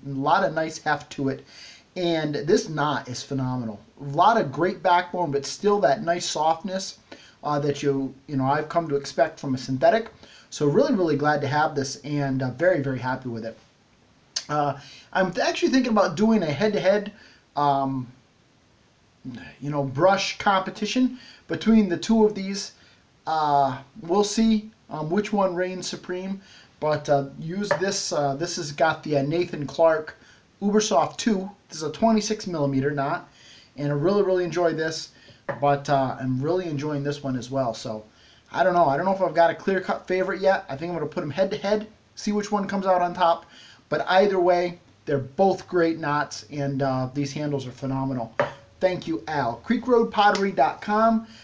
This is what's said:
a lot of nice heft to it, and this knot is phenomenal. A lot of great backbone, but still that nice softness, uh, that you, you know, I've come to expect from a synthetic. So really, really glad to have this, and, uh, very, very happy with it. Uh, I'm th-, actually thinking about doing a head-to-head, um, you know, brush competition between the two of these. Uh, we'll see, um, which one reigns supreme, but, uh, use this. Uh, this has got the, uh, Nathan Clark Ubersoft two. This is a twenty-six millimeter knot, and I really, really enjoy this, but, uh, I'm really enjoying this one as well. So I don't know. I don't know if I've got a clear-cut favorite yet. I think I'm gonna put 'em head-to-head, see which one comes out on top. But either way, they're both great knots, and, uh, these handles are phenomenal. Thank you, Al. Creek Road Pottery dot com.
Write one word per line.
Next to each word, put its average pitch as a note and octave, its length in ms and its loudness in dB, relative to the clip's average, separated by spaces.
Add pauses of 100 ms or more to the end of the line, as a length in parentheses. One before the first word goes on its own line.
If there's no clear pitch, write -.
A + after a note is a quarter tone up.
a C#3 40 -8
lot D3+ 340 2
of D#3+ 80 0
nice D#3+ 240 -4
heft - 380 -4
to C3+ 160 -2
it, - 140 -8 (520)
and D#3+ 380 0
this D#3+ 340 2
knot D3 400 -2
is B2 140 -8
phenomenal. B2+ 580 -6 (200)
A C#3 40 -14
lot F3 340 4
of D3+ 140 -2
great F3+ 300 -2
backbone, F3 500 0
but C#3 140 -2
still G#3 340 0
that C#3+ 240 2
nice E3+ 220 -2
softness, E3 720 -2 (440)
uh, D3 180 -2
that C#3+ 220 -2
you, C3+ 320 -2 (140)
you D3 80 -4
know, C3 80 0
I've D3 240 0
come E3+ 220 -2
to C#3 60 2
expect D#3+ 440 -2
from C3+ 140 -4
a B2+ 40 -2
synthetic. E3 520 2 (400)
So - 160 -2
really, A#3+ 280 4
really E3+ 220 2
glad D3 240 0
to C3+ 80 -2
have D3+ 260 0
this, C3+ 300 -4
and, C#3 380 -2
uh, C3 80 -2
very, E3 320 2
very C3 180 -4
happy B2+ 300 -6
with A2+ 160 -8
it. A2 120 -12 (920)
Uh, C#3+ 280 -2 (360)
I'm F#3 180 0
th-, B3 120 -2
actually E4+ 280 -2
thinking B3 200 2
about F#3 220 2
doing A3 280 2
a D#3+ 40 -2
head-to-head, G3 640 0 (460)
um, C3+ 500 0 (1600)
you C#3+ 80 -6
know, C#3+ 120 -2
brush E3+ 540 2
competition G#3 840 0 (300)
between G#3+ 400 4
the E3+ 80 0
two A3 260 2
of G#3 120 4
these. G3 380 -8 (540)
Uh, C#3+ 520 2 (240)
we'll F#3 220 2
see, A3 460 2 (200)
um, D#3 180 -6
which G3+ 240 -2
one F#3+ 220 2
reigns F3+ 340 -4
supreme, F#3 500 -8 (420)
but, D3+ 280 -2
uh, C#3 160 4 (160)
use F3+ 300 -4 (100)
this. G3 320 -2
Uh, C#3+ 220 0
this E3+ 220 -6
has D3 160 -8
got D#3+ 300 0
the, D3+ 140 -2
uh, C#3 60 2
Nathan D#3 440 -2
Clark D#3+ 500 2 (440)
Ubersoft G3+ 560 2
two. G3 340 -2 (200)
This - 80 -14
is D#3 40 -10
a D3+ 100 -4
twenty-six A3 540 2
millimeter C#3+ 440 0
knot, D3 360 -4 (520)
and C#3+ 120 -2
I D3 40 0
really, F#3+ 280 2
really F3+ 220 2
enjoy E3 300 0
this, D#3+ 380 -4 (460)
but, C#3+ 300 2
uh, C3+ 320 2
I'm C3 220 -2
really F3 240 0
enjoying D3 360 -4
this C#3+ 200 -6
one C3 140 -4
as A#2+ 140 -8
well. C3 220 -2
So A2 320 -10 (480)
I E3+ 120 2
don't F3+ 100 4
know. F3 100 4
I C#3 140 2
don't F3+ 80 -2
know G3 80 2
if F#3+ 80 -4
I've D#3 120 0
got E3+ 140 6
a D#3+ 60 -2
clear-cut F#3+ 520 -4
favorite F#3 360 -2
yet. F#3+ 260 2
I C3+ 80 -8
think E3 140 -8
I'm E3+ 80 -4
gonna D3 100 -4
put E3 160 -6
'em D3 60 -6
head-to-head, G#3+ 560 -2 (300)
see - 160 -2
which G#3 200 -2
one G3 160 0
comes F#3+ 160 -2
out F#3 160 4
on F3 140 0
top. E3+ 320 2 (420)
But - 220 -2
either F#3+ 280 4
way, F3 400 2 (260)
they're D3 140 0
both F#3 500 0
great E3 320 2
knots, D3 500 -4
and, C#3 320 -4
uh, C3 320 0
these C#3+ 180 -2
handles D3 320 -4
are B2 60 -12
phenomenal. C3+ 640 -4 (460)
Thank F3+ 260 0
you, D#3+ 220 -4
Al. C3+ 300 -2
Creek A#3+ 280 -2
Road A#3 240 4
Pottery G3 400 4
dot E3+ 320 2
com. A3 460 2 (160)